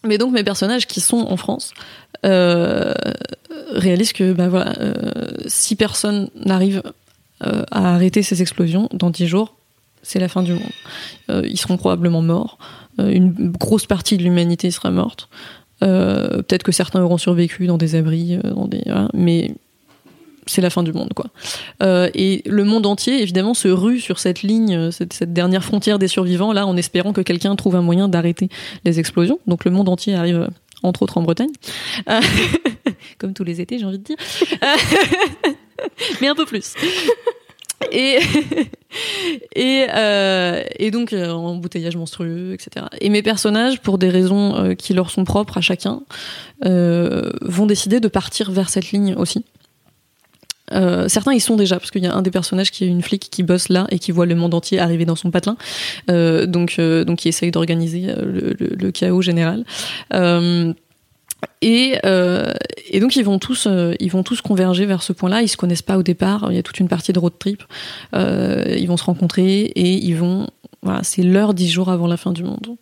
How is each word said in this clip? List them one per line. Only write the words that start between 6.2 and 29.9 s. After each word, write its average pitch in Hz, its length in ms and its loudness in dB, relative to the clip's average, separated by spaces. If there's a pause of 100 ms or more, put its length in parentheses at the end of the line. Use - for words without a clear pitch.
n'arrive, 190 480 2 (640)
euh, 214 240 -2
à 185 240 2
arrêter 185 280 4
ces 185 200 0
explosions, 180 500 0
dans 175 180 0
dix 175 160 -2
jours, 196 280 -2 (480)
c'est - 180 -4
la 185 80 0
fin 185 140 0
du 175 100 0
monde. 170 100 -2 (680)
Euh, - 140 0
ils - 140 -4
seront - 180 0
probablement 175 460 0
morts. 165 360 -2 (420)
Euh, 202 100 2
une 185 220 4 (180)
grosse 202 360 0
partie 196 300 0
de 175 60 0
l'humanité 175 480 2
sera 185 200 -4
morte. - 380 -4 (540)
Euh, 190 600 2
peut-être 185 200 0
que 185 100 0
certains 180 300 0
auront 175 160 2
survécu 175 480 0
dans 175 120 2
des 160 180 0
abris, 165 400 0
euh, - 40 -2 (100)
dans 202 160 -4
des, - 200 -4
voilà, 196 280 0
mais 170 400 2 (920)
c'est - 140 0
la 180 100 2
fin 180 120 0
du 160 100 -2
monde, - 220 -6
quoi. - 120 -6 (560)
Euh, 180 320 4
et 190 300 0
le 202 200 2
monde 214 220 4
entier, 240 360 0
évidemment, 190 320 0
se - 140 0
rue 196 300 4
sur 190 200 -6
cette 180 240 -2
ligne, 214 340 2
euh, 165 140 0
cette, 175 240 -8
cette 170 180 -4
dernière 180 320 2
frontière 208 340 0
des 190 100 2
survivants, 185 440 0
là, 202 140 0
en 180 100 0
espérant 180 380 0
que 185 80 0
quelqu'un 190 340 0
trouve 180 200 -2
un 180 60 4
moyen 175 260 2
d'arrêter 170 420 0 (340)
les 165 160 2
explosions. 185 460 0
Donc 175 180 -2
le 180 60 2
monde 185 180 2
entier 185 260 -2